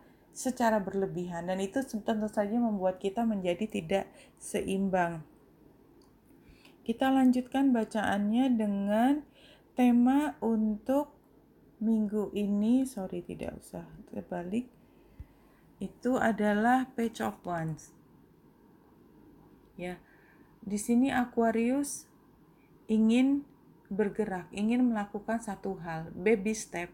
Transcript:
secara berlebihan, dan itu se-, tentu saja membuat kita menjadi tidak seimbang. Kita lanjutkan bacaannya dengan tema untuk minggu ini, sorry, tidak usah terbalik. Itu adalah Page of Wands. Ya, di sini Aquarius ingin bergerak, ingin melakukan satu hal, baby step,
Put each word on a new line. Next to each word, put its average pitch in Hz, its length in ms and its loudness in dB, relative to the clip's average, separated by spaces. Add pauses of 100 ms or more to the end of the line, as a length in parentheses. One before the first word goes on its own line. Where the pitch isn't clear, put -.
(320)
secara 233 480 0
berlebihan, 180 720 -4
dan 190 80 -2
itu 196 240 -2
se-, 226 160 -6
tentu 214 320 -2
saja 208 240 -2
membuat 202 400 0
kita 196 320 -2
menjadi 190 400 -2
tidak 196 380 -2 (340)
seimbang. 185 800 -2 (1700)
Kita 269 240 0
lanjutkan 262 640 4
bacaannya 220 800 0
dengan 214 720 2 (520)
tema 247 640 4
untuk 226 720 0 (640)
minggu 214 560 0
ini, 208 480 2
sorry, 185 400 -8
tidak - 400 -8
usah 170 240 -12 (240)
terbalik. 196 560 -6 (1120)
Itu 240 400 -4
adalah 220 800 2
Page 226 240 -4
of 208 240 -6
Wands. 160 480 -6 (1800)
Ya, 180 240 -10 (560)
di 202 160 -8
sini 240 400 2
Aquarius 240 960 0 (800)
ingin 247 560 4 (400)
bergerak, 196 640 -2
ingin 233 400 2
melakukan 214 480 -4
satu 190 400 -8
hal, 165 320 -8
baby 208 400 2
step, 175 420 -6